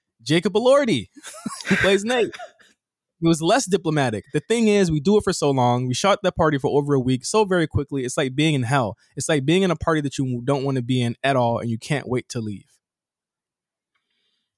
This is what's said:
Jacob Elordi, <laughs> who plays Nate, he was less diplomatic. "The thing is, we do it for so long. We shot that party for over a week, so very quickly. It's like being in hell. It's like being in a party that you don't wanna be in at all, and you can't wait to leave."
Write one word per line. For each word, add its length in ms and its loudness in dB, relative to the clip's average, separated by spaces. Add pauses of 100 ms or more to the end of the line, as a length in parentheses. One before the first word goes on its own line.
(220)
Jacob 320 0
Elordi, 540 2 (280)
<laughs> 300 -12
who 80 2
plays 300 2
Nate, 260 0 (880)
he 80 -2
was 160 2
less 240 2
diplomatic. 640 -2
"The 60 -2
thing 300 0
is, 240 4
we 80 0
do 180 2
it 60 0
for 80 -2
so 180 0
long. 380 2
We 60 -2
shot 280 2
that 140 -2
party 200 2
for 140 -2
over 240 0
a 60 2
week, 240 -2
so 200 2
very 220 0
quickly. 380 -4
It's 120 -6
like 200 -2
being 180 2
in 80 0
hell. 340 0 (200)
It's 120 -6
like 160 0
being 200 2
in 80 0
a 40 -2
party 260 0
that 160 -6
you 260 -4
don't 180 0
wanna 200 -2
be 200 0
in 220 -2
at 100 2
all, 240 2
and 100 -6
you 100 -4
can't 280 -4
wait 220 -6
to 100 -10
leave." 280 -10 (1900)